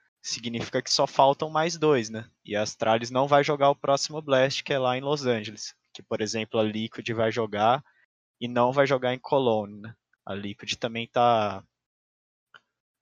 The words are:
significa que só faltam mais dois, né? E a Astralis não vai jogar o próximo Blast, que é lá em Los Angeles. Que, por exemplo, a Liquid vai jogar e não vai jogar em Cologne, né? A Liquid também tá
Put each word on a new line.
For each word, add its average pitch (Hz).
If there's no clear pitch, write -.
significa 117
que -
só 139
faltam 139
mais 160
dois, 139
né? 110
E 98
a 104
Astralis 113
não 127
vai 143
jogar 143
o 143
próximo 143
Blast, 135
que -
é 139
lá 127
em 127
Los 143
Angeles. 110
Que, -
por 113
exemplo, 110
a -
Liquid 110
vai 113
jogar 110
e 120
não 120
vai 139
jogar 127
em 127
Cologne, 107
né? 113
A 98
Liquid 101
também 113
tá 110